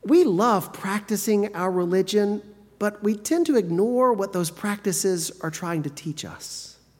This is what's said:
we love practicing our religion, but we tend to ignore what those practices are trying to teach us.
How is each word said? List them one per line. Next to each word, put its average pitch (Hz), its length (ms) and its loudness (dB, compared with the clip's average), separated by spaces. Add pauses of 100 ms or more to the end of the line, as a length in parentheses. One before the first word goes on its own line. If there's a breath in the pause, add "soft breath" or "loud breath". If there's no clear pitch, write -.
we 339 200 6
love 208 500 2
practicing 208 800 -2
our 180 160 -2
religion, 190 720 2 (380)
but 208 240 -2
we 214 120 2
tend 330 300 0
to 302 100 2
ignore 226 580 2
what 196 200 -2
those 175 160 0
practices 190 840 -2 (100)
are 160 100 -4
trying 165 320 -4
to 147 60 -4
teach 147 360 -10
us. - 520 -14 (220)